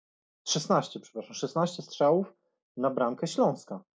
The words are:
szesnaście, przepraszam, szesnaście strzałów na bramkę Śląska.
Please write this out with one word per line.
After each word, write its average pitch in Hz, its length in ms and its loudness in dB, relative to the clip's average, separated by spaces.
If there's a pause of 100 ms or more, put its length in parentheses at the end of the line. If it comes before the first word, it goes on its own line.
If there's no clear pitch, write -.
(440)
szesnaście, - 560 0
przepraszam, - 340 -12
szesnaście 165 500 -2
strzałów 170 500 2 (440)
na 127 120 0
bramkę 127 380 -2
Śląska. 147 560 -2 (120)